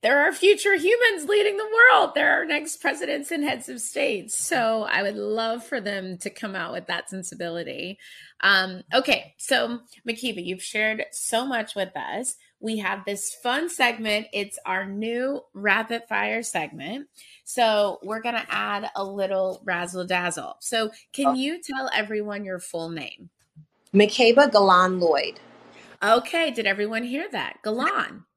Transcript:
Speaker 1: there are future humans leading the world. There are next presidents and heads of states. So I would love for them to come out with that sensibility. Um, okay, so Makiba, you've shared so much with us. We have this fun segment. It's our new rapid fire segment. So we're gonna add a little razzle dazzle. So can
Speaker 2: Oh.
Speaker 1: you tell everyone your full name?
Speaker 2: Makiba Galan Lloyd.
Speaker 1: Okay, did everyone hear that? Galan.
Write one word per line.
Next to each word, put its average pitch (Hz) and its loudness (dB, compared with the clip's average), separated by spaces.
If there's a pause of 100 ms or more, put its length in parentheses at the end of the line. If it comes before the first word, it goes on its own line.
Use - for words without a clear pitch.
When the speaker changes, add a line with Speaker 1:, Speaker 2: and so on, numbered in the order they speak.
Speaker 1:
there 269 4
are 381 2
future 392 4
humans 403 2
leading 415 2
the 427 -6 (240)
world. - 4
There 302 2
are 330 -4
next 302 -4
presidents 277 -4
and 302 -2
heads 247 -4
of 254 -12
states. 240 -4
So 226 0
I 190 2
would 202 -2
love 226 -4
for 262 -6
them 190 -8
to 196 -8
come 196 -10
out 170 -6
with 180 -8
that 175 -4
sensibility. 170 -10 (440)
Um, 185 4 (120)
okay, 254 0
so 240 -2 (280)
Makiba, 226 -6
you've 185 -8
shared 220 -2
so 240 -4
much 240 -4
with 185 -6
us. 160 -8 (260)
We 220 -4
have 196 -4
this 202 -6
fun 285 0
segment. 220 0
It's 202 -6
our 190 -4
new 233 -4 (140)
rapid 226 0
fire 214 -2
segment. 160 -8 (360)
So 214 2
we're 214 -6
gonna 233 -4
add 202 -4
a 196 -4
little 190 -2
razzle 180 -4
dazzle. 175 -4
So 226 -2 (240)
can 277 0
Speaker 2:
Oh. 269 2
Speaker 1:
you 285 -4
tell 269 -8
everyone 208 -4
your 185 -8
full 165 -8
name? 160 -12 (680)
Speaker 2:
Makiba 233 8
Galan 185 6
Lloyd. 156 2 (600)
Speaker 1:
Okay, 240 2
did 233 -2
everyone 208 -2
hear 285 -6
that? - -6
Galan. 247 -4 (120)